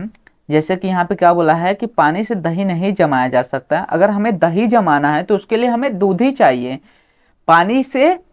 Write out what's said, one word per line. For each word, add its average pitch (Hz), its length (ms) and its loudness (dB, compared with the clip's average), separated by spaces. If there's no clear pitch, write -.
जैसे 156 260 0
कि 185 120 -6
यहाँ 180 180 0
पे 196 100 -4
क्या 175 180 4
बोला 165 220 2
है 175 200 -2
कि 233 120 -6
पानी 165 360 0
से 226 140 -4
दही 170 280 -4
नहीं 185 280 -2
जमाया 143 340 0
जा 123 160 0
सकता। 135 380 -6
अगर 196 280 0
हमें 208 300 -2
दही 170 280 0
जमाना 156 460 2
है 156 100 -2
तो 202 120 0
उसके 220 220 -4
लिए 240 120 0
हमें 233 300 -2
दूध 190 220 0
ही 269 120 2
चाहिए। 131 460 0
पानी 185 360 2
से 294 340 0